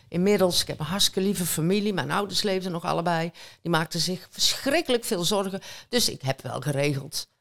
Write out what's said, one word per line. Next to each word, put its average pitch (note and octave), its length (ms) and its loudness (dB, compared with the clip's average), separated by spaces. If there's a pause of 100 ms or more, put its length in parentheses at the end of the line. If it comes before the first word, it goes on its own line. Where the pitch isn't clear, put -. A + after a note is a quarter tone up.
inmiddels, F#3 520 4
ik - 60 0
heb - 140 -8
een D#3 60 -6
hartstikke F#3+ 340 0
lieve F#3+ 260 0
familie, G3 460 2
mijn D3 180 -2
ouders F#3+ 320 0
leefden F#3+ 300 0
nog E3+ 120 -6
allebei, E3+ 460 0 (320)
die E3+ 80 -2
maakten E3 300 2
zich F3 300 -4
verschrikkelijk C#4 720 0
veel F3 200 -2
zorgen. G3 360 0 (280)
Dus - 200 2
ik - 140 -10
heb C3+ 200 -2
wel A#2+ 180 -6
geregeld, C#3 680 -2 (120)